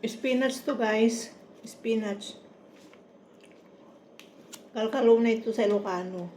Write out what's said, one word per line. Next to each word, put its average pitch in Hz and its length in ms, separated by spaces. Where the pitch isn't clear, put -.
Spinach 262 560
to, 285 160
guys. 226 560
Spinach. 214 720
Kalkalunay 226 720
to 233 80
sa 220 160
Ilocano. 185 720